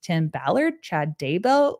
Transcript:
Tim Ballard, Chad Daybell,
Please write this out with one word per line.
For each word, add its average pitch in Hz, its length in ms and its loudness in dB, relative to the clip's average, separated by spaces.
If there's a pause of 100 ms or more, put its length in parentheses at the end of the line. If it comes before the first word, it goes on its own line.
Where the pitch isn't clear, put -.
Tim 160 260 0
Ballard, 208 540 0
Chad 151 380 -4
Daybell, 254 600 2